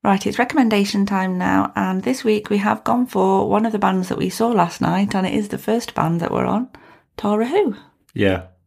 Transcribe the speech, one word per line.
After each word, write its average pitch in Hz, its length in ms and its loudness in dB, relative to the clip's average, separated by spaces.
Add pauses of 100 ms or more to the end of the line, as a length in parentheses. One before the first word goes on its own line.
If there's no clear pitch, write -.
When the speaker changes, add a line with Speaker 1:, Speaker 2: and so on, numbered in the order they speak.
Speaker 1:
Right, 196 200 2
it's 208 140 -4
recommendation 214 640 2
time 190 320 -2
now, 185 380 0
and 185 280 -2
this 262 200 -2
week 214 260 0
we 208 100 2
have 214 260 -2
gone 247 220 0
for 190 420 2
one 214 180 2
of 220 60 -2
the 214 60 -2
bands 190 300 0
that - 100 -4
we 185 120 -2
saw 226 180 -2
last 180 320 0
night, 196 360 0
and 190 100 0
it - 80 -2
is 208 140 -2
the 202 100 -6
first 226 360 -2
band 165 260 0
that 165 100 -2
we're - 160 0
on, 220 220 -2 (480)
Tara 214 320 0
Who. 320 260 0 (400)
Speaker 2:
Yeah, 95 280 2 (240)